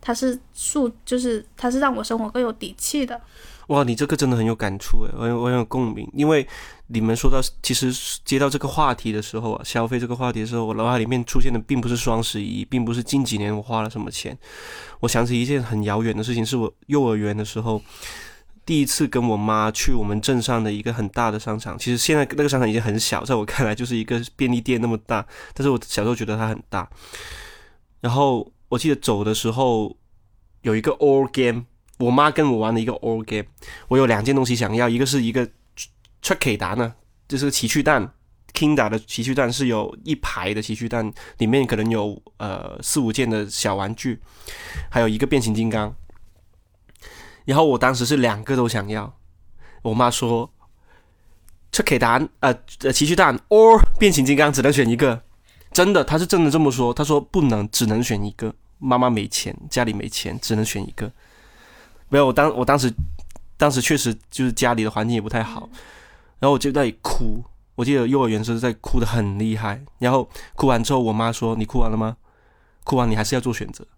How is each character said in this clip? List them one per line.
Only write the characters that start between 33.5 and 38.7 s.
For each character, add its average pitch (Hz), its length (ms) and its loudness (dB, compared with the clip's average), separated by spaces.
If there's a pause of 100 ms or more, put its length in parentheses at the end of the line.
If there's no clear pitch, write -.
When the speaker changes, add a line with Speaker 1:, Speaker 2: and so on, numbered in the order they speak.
Speaker 2:
我 127 100 4
有 135 80 6
两 - 180 2
件 135 120 2
东 131 100 2
西 123 80 0
想 110 180 -2
要， 120 160 2
一 117 100 0
个 135 60 4
是 135 160 0
一 113 120 0
个 127 120 0 (300)
出， - 140 -14 (340)
出 - 120 0
奇 143 220 0
蛋 98 220 -4
呢， 117 160 -2 (320)
就 139 100 -6
是 135 100 0
个 139 40 0
奇 123 160 -2
趣 143 160 0
蛋， 135 300 2 (400)
Kinder 147 360 2